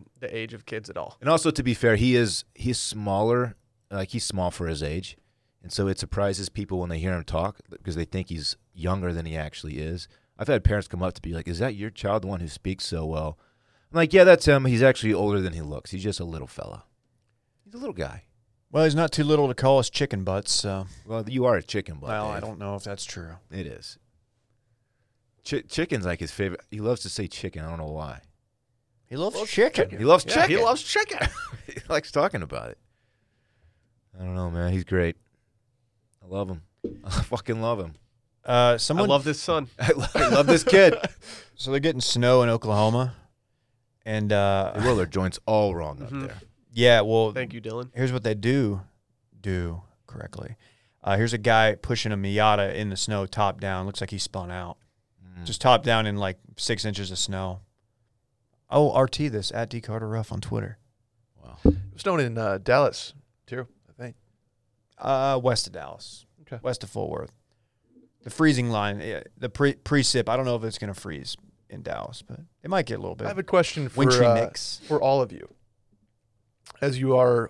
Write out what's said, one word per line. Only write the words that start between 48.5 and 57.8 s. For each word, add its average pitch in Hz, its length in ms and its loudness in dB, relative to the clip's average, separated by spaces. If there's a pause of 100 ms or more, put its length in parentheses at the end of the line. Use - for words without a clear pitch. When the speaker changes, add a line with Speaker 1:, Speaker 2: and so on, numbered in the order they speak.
Speaker 3:
do 90 400 -4 (260)
correctly. - 500 -14 (460)
Uh, 98 140 0
here's 113 160 2
a 117 60 -2
guy 110 420 4
pushing 110 320 -4
a 104 60 -2
Miata 101 560 2
in 104 160 -4
the 95 80 -6
snow, 101 260 -2
top 98 340 -2
down. 95 280 -4
Looks 101 160 -8
like 113 80 -8
he 101 80 -8
spun 92 320 -8
out. 90 260 -10 (500)
Speaker 2:
Mm. 87 200 -14
Speaker 3:
Just - 160 -8
top 127 200 6
down 113 240 2
in, 104 120 -2
like, 95 180 -4 (220)
six 104 260 -2
inches 101 260 -6
of 92 80 -10
snow. 95 420 -6 (1080)